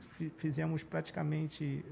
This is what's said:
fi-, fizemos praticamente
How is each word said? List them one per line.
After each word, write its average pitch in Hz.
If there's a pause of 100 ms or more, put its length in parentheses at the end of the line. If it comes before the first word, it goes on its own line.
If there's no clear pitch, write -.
(180)
fi-, 160
fizemos 156
praticamente 151